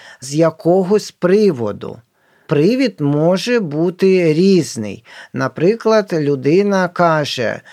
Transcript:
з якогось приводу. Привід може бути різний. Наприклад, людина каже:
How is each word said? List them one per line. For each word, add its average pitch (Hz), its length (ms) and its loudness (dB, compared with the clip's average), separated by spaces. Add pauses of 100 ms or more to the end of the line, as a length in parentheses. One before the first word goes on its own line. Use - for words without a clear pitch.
(200)
з 135 140 -12
якогось 175 760 0
приводу. 120 880 -2 (480)
Привід 202 540 0
може 175 600 0
бути 175 760 0
різний. 147 680 0 (280)
Наприклад, 208 800 0
людина 165 760 0
каже: 151 720 -2 (120)